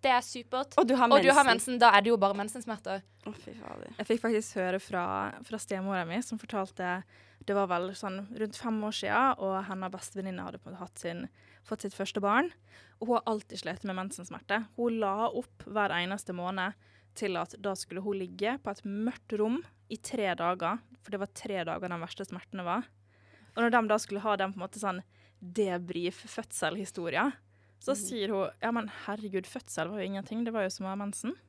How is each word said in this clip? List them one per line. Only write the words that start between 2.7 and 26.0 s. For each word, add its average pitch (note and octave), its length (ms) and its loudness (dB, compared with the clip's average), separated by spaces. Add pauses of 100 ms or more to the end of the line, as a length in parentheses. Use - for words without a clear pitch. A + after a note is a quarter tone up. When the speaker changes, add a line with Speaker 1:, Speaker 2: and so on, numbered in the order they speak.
Speaker 2:
Å, G#3+ 80 -8
fy - 200 -16
fader. - 340 -12 (100)
Speaker 3:
Jeg G#3+ 80 -4
fikk A#3 140 2
faktisk A3 340 0
høre F#3 260 0
fra, F#3 240 -2 (380)
fra A3+ 160 -8
stemora F#3+ 480 -2
mi, F3 160 -2
som A3+ 160 -6
fortalte, F#3+ 640 -4 (420)
det G3+ 100 0
var G3+ 120 4
vel F3+ 280 0
sånn F#3+ 260 -6 (180)
rundt G#3+ 180 -4
fem A3 280 -2
år A3 100 -4
siden, A3+ 440 2
og F#3+ 260 -2
henne F#3+ 260 -6
bestevenninne F#3 540 -8
hadde F#3 140 -10
på - 100 -18
en F#3 60 -12
måte F3+ 100 -12
hatt - 140 -18
sin, F3 260 -8 (400)
fått - 180 -8
sitt G3+ 120 -8
første G3 260 -4
barn. A3+ 320 2 (480)
Og A3 80 -6
hun A#3+ 80 4
har A3 100 0
alltid G#3+ 320 -4
slet F3 260 -8
med F#3+ 120 -4
mensensmerter. F#3+ 680 -4 (100)
Hun A#3 240 0
la G#3 280 0
opp - 380 -8
hver G3+ 240 0
eneste F3+ 440 -4
måned F#3 400 -4 (420)
til G3 200 -2
at E3+ 220 -6
da G3+ 160 -4
skulle F#3 300 -10
hun G3+ 160 -2
ligge F#3+ 420 -4
på G#3+ 80 -6
et G3+ 140 -10
mørkt G#3+ 560 -6
rom A3+ 180 2 (300)
i A3+ 80 -8
tre G#3 380 -2
dager, F3 440 0 (240)
for - 80 -14
det G3+ 100 -4
var G3 140 -6
tre G3 300 -4
dager E3 240 -4
den F3 140 -6
verste F#3+ 260 -8
smertene F3+ 360 -10
var. F#3 200 -2 (720)
Og A3+ 80 2
når A#3 80 4
de A#3 160 6
da G#3+ 100 4
skulle G3+ 220 -4
ha G#3 160 2
den G3 160 0
på G3 80 -10
en F#3 80 -6
måte - 100 -14
sånn F#3+ 240 -4 (400)
debrief-fødsel-historia, F3+ 1900 -2 (460)